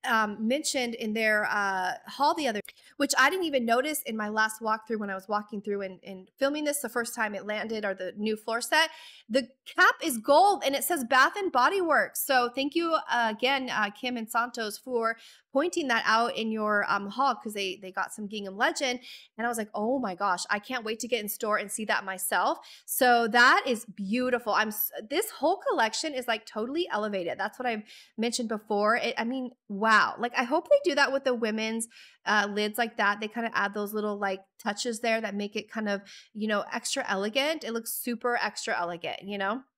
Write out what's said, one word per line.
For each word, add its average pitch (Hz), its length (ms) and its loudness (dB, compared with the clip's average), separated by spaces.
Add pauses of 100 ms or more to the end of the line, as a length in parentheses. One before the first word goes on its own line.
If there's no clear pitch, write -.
um, 220 440 0
mentioned 254 480 0
in 220 180 -4
their, 214 360 2
uh, 190 460 0 (120)
haul 294 260 2
the 311 140 0
other, 208 140 -2 (340)
which - 220 2
I 269 120 8
didn't 381 160 -2
even 277 200 0
notice 262 380 2
in 220 120 -6
my 214 140 -4
last 220 320 0
walkthrough 220 380 -2
when 208 100 -6
I 190 60 -4
was 190 120 -12
walking 208 340 -4
through 202 200 -4
and, 190 200 -10
and 185 360 -16
filming 285 260 0
this 285 160 -2
the 247 80 -6
first 233 260 -4
time 214 220 -4
it 190 100 -8
landed, 214 380 -4
or 196 100 -2
the 185 220 -8
new 214 220 -2
floor 226 240 -4
set. 320 280 2 (380)
The 233 220 0 (160)
cap 427 360 6
is 277 160 -2
gold 302 460 6
and 277 120 0
it - 100 -2
says 320 180 0
Bath 269 320 4
and 392 160 -2
Body 302 300 4
Works. 277 440 2
So 247 300 4
thank 277 180 -2
you, 330 200 2
uh, 233 420 0
again, 254 340 0
uh, 202 200 0
Kim 247 260 -6
and 226 140 -6
Santos, 226 480 -2
for 226 400 -2 (340)
pointing 320 360 0
that 233 180 2
out 226 320 4
in 220 140 -2
your, 214 360 2
um, 202 220 0
haul, 247 240 2
'cause 214 200 -8
they, 196 240 -4
they 190 140 -14
got - 220 -6
some 214 140 -10
gingham 196 280 -8
legend. 254 440 0 (380)
And 226 100 -2
I - 20 0
was 233 80 -4
like, 214 160 -6
"Oh 233 240 0
my 220 160 -2
gosh, 180 380 0
I 208 80 0
can't 240 240 -6
wait 226 160 -4
to 240 80 -6
get 226 140 0
in 208 80 -6
store 208 280 0
and 202 140 -4
see 220 140 -6
that 202 180 0
myself." 196 560 0 (260)
So 240 440 4
that 254 360 6
is 233 200 -2
beautiful. 233 680 -2
I'm 208 140 2
s-, - 240 -6 (180)
this 330 220 -2
whole 320 260 0
collection 302 560 0
is, 254 140 -6
like, 220 180 -2
totally 277 460 -4
elevated. 202 480 -2
That's 214 180 -4
what 254 80 -6
I've 220 180 -2 (340)
mentioned 233 320 -2
before. 214 480 2
It, 233 200 -2
I 226 60 -2
mean, 254 280 -4 (160)
wow. 208 520 4
Like, 240 180 -2
I 262 60 2
hope 311 260 0
they 587 140 8
do 349 100 2
that 277 180 4
with 269 120 0
the 254 100 2
women's, 220 540 -2 (380)
uh, 202 260 4
lids 208 260 -2
like 233 200 -2
that. 208 220 2
They 214 80 -6
kinda 226 260 -4
add 202 200 0
those 208 220 -4
little, 208 220 -2
like, 190 260 -4 (160)
touches 226 400 -4
there 226 220 0
that 208 120 -6
make 208 220 -4
it 208 160 -8
kind 214 180 -4
of, 202 140 -2 (320)
you 214 120 -4
know, 208 240 0
extra - 360 -4
elegant. 262 560 -2
It 220 80 -6
looks 226 220 -6
super 240 460 -2
extra 208 380 -4
elegant, 175 460 -6
you 202 160 -8
know? 214 240 -2 (140)